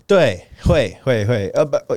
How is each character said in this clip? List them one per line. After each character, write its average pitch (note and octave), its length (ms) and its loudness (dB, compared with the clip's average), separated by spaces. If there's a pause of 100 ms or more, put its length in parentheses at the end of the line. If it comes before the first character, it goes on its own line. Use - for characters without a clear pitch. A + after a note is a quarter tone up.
对， C3+ 340 2 (220)
会， B2 400 0
会， A2+ 220 0
会， G#2 300 -2
呃， D3 100 2
不， C#3+ 140 -2 (180)